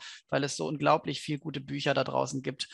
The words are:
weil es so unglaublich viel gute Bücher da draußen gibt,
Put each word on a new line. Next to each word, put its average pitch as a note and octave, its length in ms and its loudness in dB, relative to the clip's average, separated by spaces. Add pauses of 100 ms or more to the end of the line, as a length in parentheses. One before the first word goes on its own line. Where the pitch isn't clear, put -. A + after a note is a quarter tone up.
(300)
weil C#3 160 4
es C3+ 100 -2
so D#3+ 100 -2
unglaublich D3 540 2
viel D3+ 180 -2
gute C#3+ 220 -6
Bücher C#3+ 340 0
da C3+ 120 4
draußen C3+ 360 0
gibt, C#3+ 320 -6